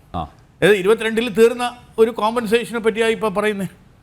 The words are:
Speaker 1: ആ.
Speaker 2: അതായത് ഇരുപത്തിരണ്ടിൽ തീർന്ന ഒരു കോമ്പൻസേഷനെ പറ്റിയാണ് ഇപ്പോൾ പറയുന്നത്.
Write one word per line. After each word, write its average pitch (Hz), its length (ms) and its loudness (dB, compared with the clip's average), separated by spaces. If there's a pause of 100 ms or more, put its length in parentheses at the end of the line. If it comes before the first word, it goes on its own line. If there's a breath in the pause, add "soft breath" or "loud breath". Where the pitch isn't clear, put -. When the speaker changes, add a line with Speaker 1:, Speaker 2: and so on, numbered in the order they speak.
(160)
Speaker 1:
ആ. 85 60 -6
Speaker 2:
അതായത് - 540 0
ഇരുപത്തിരണ്ടിൽ 220 540 0
തീർന്ന 240 460 2 (220)
ഒരു 226 140 2
കോമ്പൻസേഷനെ 226 680 -2
പറ്റിയാണ് 226 320 0
ഇപ്പോൾ 214 180 -2
പറയുന്നത്. 202 400 -4 (340)